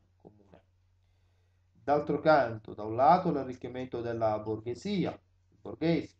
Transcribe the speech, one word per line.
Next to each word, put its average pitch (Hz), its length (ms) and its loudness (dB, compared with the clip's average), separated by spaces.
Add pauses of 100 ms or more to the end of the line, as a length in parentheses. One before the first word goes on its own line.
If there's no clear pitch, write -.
(220)
comune. 101 400 -20 (1200)
D'altro 147 360 0
canto, 131 560 2
da 104 80 -10
un 110 120 -6
lato 170 360 6
l'arricchimento 127 680 -8
della 113 360 -2
borghesia, 120 760 -4
i - 480 -20
borghesi, 151 600 -2